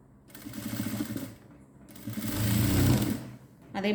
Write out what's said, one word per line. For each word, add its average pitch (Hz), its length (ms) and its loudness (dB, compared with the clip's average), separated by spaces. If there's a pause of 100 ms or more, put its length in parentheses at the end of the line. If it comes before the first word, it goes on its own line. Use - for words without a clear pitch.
(3750)
அதே 202 160 2